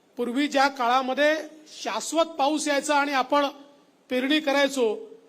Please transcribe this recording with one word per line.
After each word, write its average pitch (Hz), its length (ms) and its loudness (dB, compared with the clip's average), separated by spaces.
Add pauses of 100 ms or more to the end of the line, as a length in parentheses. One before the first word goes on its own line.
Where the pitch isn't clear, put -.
(180)
पूर्वी 240 300 -2
ज्या 277 200 2
काळामध्ये 262 680 2 (480)
शाश्वत 247 440 -2 (120)
पाऊस 294 300 0
यायचा 285 280 0
आणि 285 160 0
आपण 277 340 2 (640)
पेरणी 262 300 0
करायचो, 269 560 0 (320)